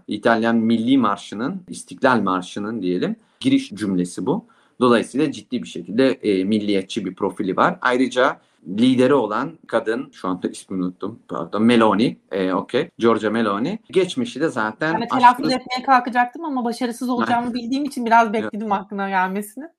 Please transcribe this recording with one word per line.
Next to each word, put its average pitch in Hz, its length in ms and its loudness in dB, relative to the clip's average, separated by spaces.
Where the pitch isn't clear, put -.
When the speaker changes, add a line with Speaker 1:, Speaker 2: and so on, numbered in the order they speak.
Speaker 1:
İtalyan 117 480 2
Milli 113 420 2
Marşı'nın, 117 720 -2
İstiklal 117 540 0
Marşı'nın 98 600 -4
diyelim, 92 340 -2
giriş 135 340 2
cümlesi 95 520 -2
bu. 147 200 -2
Dolayısıyla 123 520 2
ciddi 117 320 -8
bir - 40 -14
şekilde, 110 440 0
e, 95 320 0
milliyetçi 101 640 -2
bir 92 100 -8
profili 92 420 -4
var. 165 240 2
Ayrıca 127 580 2
lideri 123 460 4
olan 120 380 0
kadın, 113 440 -2
şu - 160 -10
anda 92 200 -2
ismini 92 360 -6
unuttum, 95 440 -8
pardon, 87 360 -4
Meloni, 113 540 4
e, 92 220 -2
okey, 120 440 -4
Giorgia 110 320 2
Meloni. 113 500 -2
Geçmişi 143 500 -2
de 160 80 0
zaten 117 440 -2
Speaker 2:
Yani 233 140 -4
telaffuz 247 380 4
Speaker 1:
aşırı 254 160 0
Speaker 2:
etmeye 254 240 -6
kalkacaktım 247 600 2
ama 262 200 -4
başarısız 240 440 -4
olacağımı 240 360 0
Speaker 1:
Evet. 247 100 -6
Speaker 2:
bildiğim 254 300 -4
için 254 200 -6
biraz 226 220 6
Speaker 1:
Evet. 214 160 -2
Speaker 2:
bekledim 214 280 -6
aklına 196 380 -4
gelmesini. 196 560 -4